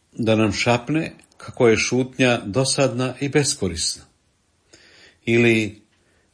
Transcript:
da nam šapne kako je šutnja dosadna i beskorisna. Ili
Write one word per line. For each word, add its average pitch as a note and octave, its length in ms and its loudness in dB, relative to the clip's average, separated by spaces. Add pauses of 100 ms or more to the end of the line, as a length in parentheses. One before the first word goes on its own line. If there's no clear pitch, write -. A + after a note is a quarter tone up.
(120)
da A2 240 0
nam G#2+ 160 2
šapne A#2+ 600 -2 (240)
kako - 300 0
je A2 100 6
šutnja B2+ 680 0
dosadna B2+ 760 -2
i C#3+ 100 -4
beskorisna. G2+ 760 -2 (1200)
Ili A#2 560 2 (520)